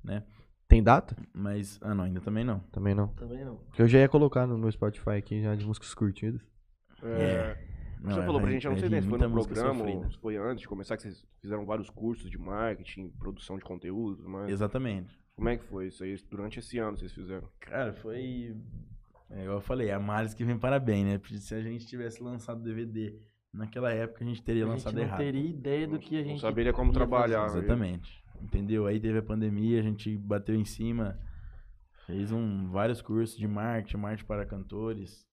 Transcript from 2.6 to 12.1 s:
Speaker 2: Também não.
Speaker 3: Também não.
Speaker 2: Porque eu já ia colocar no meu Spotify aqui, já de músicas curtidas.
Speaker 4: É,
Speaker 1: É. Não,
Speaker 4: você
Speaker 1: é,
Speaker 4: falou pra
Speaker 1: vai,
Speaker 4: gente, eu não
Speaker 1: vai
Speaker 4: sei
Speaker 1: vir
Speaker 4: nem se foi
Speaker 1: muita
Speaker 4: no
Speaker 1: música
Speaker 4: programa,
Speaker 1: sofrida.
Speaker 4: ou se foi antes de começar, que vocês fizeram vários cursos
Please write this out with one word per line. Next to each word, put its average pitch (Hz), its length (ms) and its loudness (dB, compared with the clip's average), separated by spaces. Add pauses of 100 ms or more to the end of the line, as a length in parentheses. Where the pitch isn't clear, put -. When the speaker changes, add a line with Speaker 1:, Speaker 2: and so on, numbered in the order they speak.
Speaker 2:
Também 101 240 2
não. 101 140 2
Speaker 3:
Também 123 340 -8
não. 135 140 -10
Speaker 2:
Porque - 240 -2
eu 117 80 12
já 131 120 12
ia 135 80 10
colocar 135 380 6
no 120 120 0
meu 113 120 2
Spotify 104 420 0
aqui, 104 300 -2
já 107 120 2
de 104 120 -2
músicas - 280 -6
curtidas. 107 480 -2 (600)
Speaker 4:
É, - 40 -10 (160)
Speaker 1:
É. 104 520 0 (280)
Não, 196 100 -2
Speaker 4:
você 185 80 2
Speaker 1:
é, 180 60 0
Speaker 4:
falou 156 120 4
pra - 120 4
Speaker 1:
vai, - 20 2
Speaker 4:
gente, 131 140 -2
eu 139 40 0
não - 40 2
Speaker 1:
vai - 60 0
Speaker 4:
sei - 100 2
Speaker 1:
vir - 60 4
Speaker 4:
nem 98 60 4
se 95 60 0
foi 120 100 2
Speaker 1:
muita 123 100 6
Speaker 4:
no 113 60 0
Speaker 1:
música 110 200 2
Speaker 4:
programa, 123 240 0
Speaker 1:
sofrida. 98 260 -2
Speaker 4:
ou 90 60 -2
se - 80 -10
foi 107 180 -4
antes 110 240 -4
de - 80 -18
começar, 98 280 -6
que 110 80 -12
vocês 98 200 -14 (160)
fizeram 104 240 -6
vários 107 240 -4
cursos 113 420 -6